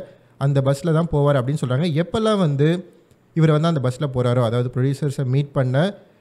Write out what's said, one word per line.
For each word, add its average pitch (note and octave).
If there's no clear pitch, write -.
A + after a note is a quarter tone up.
அந்த C#3
பஸ்ல C#3
தான் E3
போவார் C#3+
அப்படின்னு C3
சொல்றாங்க. B2+
எப்பெல்லாம் G#3+
வந்து D#3+
இவர் D#3
வந்து D3+
அந்த E3
பஸ்ல B2
போறாரோ, B2
அதாவது B2
ப்ரொடியூசர்ஸை C#3
meet C3+
பண்ண C#3